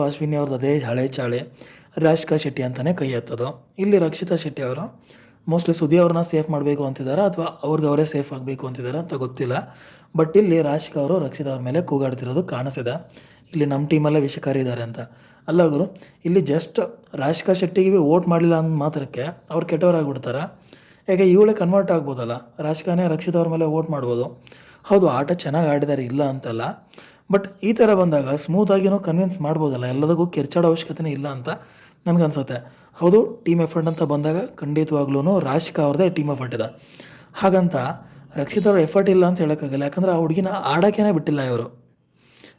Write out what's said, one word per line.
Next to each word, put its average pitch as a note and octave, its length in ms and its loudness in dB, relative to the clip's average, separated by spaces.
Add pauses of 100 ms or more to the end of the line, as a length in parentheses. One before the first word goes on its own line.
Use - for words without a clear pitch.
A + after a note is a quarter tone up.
ಅಶ್ವಿನಿ D3+ 320 -2
ಅವ್ರದ್ದು C3+ 200 -2
ಅದೇ C#3 120 2 (160)
ಹಳೆ B2 180 0
ಚಾಳಿ, B2+ 340 -4 (640)
ರಾಶಿಕಾ D#3+ 400 2
ಶೆಟ್ಟಿ C3+ 180 -4
ಅಂತಲೇ C3 300 -2
ಕೈ D3 160 -2 (120)
ಎತ್ತೋದು. C3 280 -6 (340)
ಇಲ್ಲಿ G3+ 240 4
ರಕ್ಷಿತಾ F3 380 -2
ಶೆಟ್ಟಿ C#3 240 -8
ಅವರು C#3+ 160 -6 (600)
mostly E3+ 320 0
ಸುದಿ D#3+ 240 4
ಅವ್ರನ್ನ E3+ 180 2
ಸೇಫ್ D#3+ 320 -2
ಮಾಡಬೇಕು C#3+ 360 -2
ಅಂತಿದ್ದಾರೆ C3+ 400 -4
ಅಥವಾ E3+ 180 -4 (160)
ಅವ್ರಿಗೆ D3+ 280 0
ಅವರೇ D3+ 220 2
ಸೇಫ್ C#3+ 220 -4
ಆಗಬೇಕು C3 320 -8
ಅಂತಿದ್ದಾರೆ B2+ 360 -8
ಅಂತ E3+ 100 -10 (120)
ಗೊತ್ತಿಲ್ಲ. B2+ 300 -6 (640)
But D#3+ 220 2
ಇಲ್ಲಿ F3+ 180 4 (100)
ರಾಶಿಕಾ D3+ 340 -4
ಅವರು C#3+ 140 0 (100)
ರಕ್ಷಿತಾ C#3 260 -8
ಅವ್ರ C3 160 -6
ಮೇಲೆ C3+ 120 0 (100)
ಕೂಗಾಡ್ತಿರೋದು C3 520 -2 (100)
ಕಾಣಿಸಿದೆ, B2+ 420 -6 (580)
ಇಲ್ಲಿ D3 200 0
ನಮ್ಮ C#3 200 -2
ಟೀಮಲ್ಲೇ D3+ 340 2
ವಿಷಕಾರಿ C#3 380 -4
ಇದ್ದಾರೆ A#2+ 240 -4
ಅಂತ. A#2 120 -12 (480)
ಅಲ್ಲ E3 140 4 (100)
ಗುರು, D3 140 0 (400)
ಇಲ್ಲಿ F3+ 240 4
just D3+ 280 -2 (440)
ರಾಶಿಕಾ E3 400 0
ಶೆಟ್ಟಿಗೆ F#3+ 480 2
ವೋಟ್ F3 220 4
ಮಾಡಲಿಲ್ಲ E3+ 300 4
ಅಂದ D#3+ 220 0
ಮಾತ್ರಕ್ಕೆ C#3+ 400 -6 (300)
ಅವ್ರು E3 180 -2
ಕೆಟ್ಟವರಾಗ್ಬಿಡ್ತಾರೆ. D3+ 720 0 (640)
ಯಾಕೆ F#3+ 260 4
ಇವಳೇ G#3+ 280 8
ಕನ್ವರ್ಟ್ F#3 340 2
ಆಗ್ಬೋದಲ್ಲ, B2+ 400 -4 (300)
ರಾಶಿಕಾನೇ E3+ 480 0
ರಕ್ಷಿತಾ E3+ 260 0
ಅವ್ರ E3+ 160 0
ಮೇಲೆ E3 180 0
ವೋಟ್ D#3+ 220 -2
ಮಾಡ್ಬೋದು. B2 320 -2 (580)
ಹೌದು, G3 220 6 (100)
ಆಟ C#3+ 140 -2
ಚೆನ್ನಾಗಿ D#3+ 420 0
ಆಡಿದ್ದಾರೆ, C#3+ 380 0
ಇಲ್ಲ C#3 120 0 (100)
ಅಂತಲ್ಲ, B2 280 -6 (720)
but G3 120 2 (200)
ಈ G#3 100 0
ಥರ A3 160 4 (140)
ಬಂದಾಗ D3 260 0 (160)
ಸ್ಮೂತಾಗಿನೂ G3 540 2 (100)
ಕನ್ವಿನ್ಸ್ F3+ 320 -2
ಮಾಡ್ಬೋದಲ್ಲ, D3 440 -2
ಎಲ್ಲದಕ್ಕೂ D3+ 420 0
ಕಿರ್ಚಾಡೋ E3+ 400 0
ಅವಶ್ಯಕತೆನೇ E3 500 -2
ಇಲ್ಲ C#3 100 -6 (100)
ಅಂತ B2+ 120 -8 (560)
ನನ್ಗನ್ಸುತ್ತೆ. D3+ 520 0 (420)
ಹೌದು, F3+ 200 6 (260)
ಟೀಮ್ E3+ 160 2
ಎಫರ್ಟ್ D#3+ 300 -2
ಅಂತ D#3+ 120 -4
ಬಂದಾಗ D3+ 360 0 (220)
ಖಂಡಿತವಾಗ್ಲೂ D3 800 0 (120)
ರಾಶಿಕಾ D#3+ 320 0
ಅವ್ರದ್ದೇ D3 340 2
ಟೀಮ್ C#3+ 160 -2
ಎಫರ್ಟ್ B2 240 -6
ಇದೆ. A2 100 -4 (720)
ಹಾಗಂತ F#3 340 4 (640)
ರಕ್ಷಿತಾ G3+ 280 0
ಅವ್ರ G3 160 6
ಎಫರ್ಟ್ G3 280 2
ಇಲ್ಲ F#3 160 6
ಅಂತ F3+ 140 0
ಹೇಳೋಕ್ಕಾಗಲ್ಲ, D3+ 440 -2
ಯಾಕಂದ್ರೆ F#3 240 0
ಆ E3 100 2
ಹುಡುಗಿನ E3+ 280 0 (220)
ಆಡೋಕ್ಕೇನೆ G#3 460 2
ಬಿಟ್ಟಿಲ್ಲ D3 320 -2
ಇವರು. A#2 160 -2 (920)